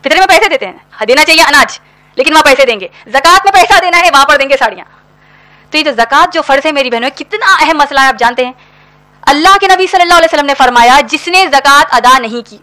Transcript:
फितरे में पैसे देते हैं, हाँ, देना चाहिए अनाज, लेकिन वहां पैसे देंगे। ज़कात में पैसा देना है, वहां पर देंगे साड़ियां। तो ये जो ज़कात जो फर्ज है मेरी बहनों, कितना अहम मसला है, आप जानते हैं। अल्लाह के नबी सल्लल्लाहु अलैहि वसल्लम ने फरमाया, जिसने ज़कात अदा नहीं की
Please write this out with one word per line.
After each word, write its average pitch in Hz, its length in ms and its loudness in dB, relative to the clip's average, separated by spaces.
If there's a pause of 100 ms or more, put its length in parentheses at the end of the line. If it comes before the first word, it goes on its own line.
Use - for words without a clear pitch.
फितरे 311 160 -2
में 381 100 0
पैसे 370 200 2
देते 262 180 -4
हैं, - 260 -18
हाँ, 220 140 -8
देना 269 180 2
चाहिए 320 200 2
अनाज, 285 360 -2 (380)
लेकिन 302 140 -2
वहां 311 120 2
पैसे 277 200 2
देंगे। 226 260 -2 (180)
ज़कात 330 380 2
में 392 80 0
पैसा 370 260 2
देना 349 160 -2
है, 349 140 2
वहां 277 140 4
पर 294 120 2
देंगे 277 200 0
साड़ियां। 214 280 -4 (880)
तो 302 60 -2
ये 311 60 -2
जो 294 80 -4
ज़कात 269 400 0
जो 330 80 -4
फर्ज 277 260 -2
है 311 60 -2
मेरी 269 180 -4
बहनों, 240 200 -4
कितना 403 460 -4
अहम 311 200 -2
मसला 277 260 -2
है, 269 60 2
आप 262 80 -2
जानते 240 280 -2
हैं। 254 100 -10 (760)
अल्लाह 320 280 2
के 403 120 0
नबी 370 180 2
सल्लल्लाहु 349 320 2
अलैहि 330 100 2
वसल्लम 294 180 -2
ने 277 80 -2
फरमाया, 247 460 2
जिसने 339 460 -2
ज़कात 277 440 2
अदा 247 280 2
नहीं 233 240 -8
की 214 200 -20